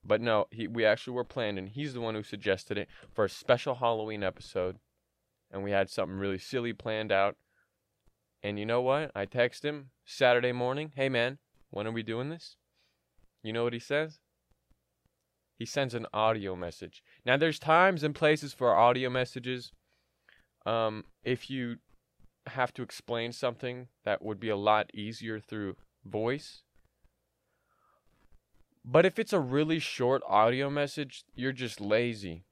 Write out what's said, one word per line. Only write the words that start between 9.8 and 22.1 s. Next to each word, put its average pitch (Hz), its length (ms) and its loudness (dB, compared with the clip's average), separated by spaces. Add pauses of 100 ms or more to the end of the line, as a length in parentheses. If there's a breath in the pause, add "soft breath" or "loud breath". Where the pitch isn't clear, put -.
Saturday 123 480 4
morning, 131 440 -4
"Hey 135 140 0
man, 127 280 0 (320)
when 104 160 -6
are 113 60 -4
we 113 100 -4
doing 113 280 -6
this?" 165 260 -16 (880)
You 110 100 -6
know 117 100 0
what 120 100 0
he 117 60 -6
says? 151 400 -4 (1400)
He 117 60 -6
sends 131 280 -2
an 113 180 -6
audio 107 440 0
message. 87 480 -12 (200 soft breath)
Now, 127 140 4
there's 156 220 2
times 165 440 6
and 151 120 -2
places 151 380 2
for 117 220 4
audio 123 360 6
messages. 127 600 -4 (960 soft breath)
Um, 110 400 0 (180)
if 123 280 -4
you 120 260 -6 (720)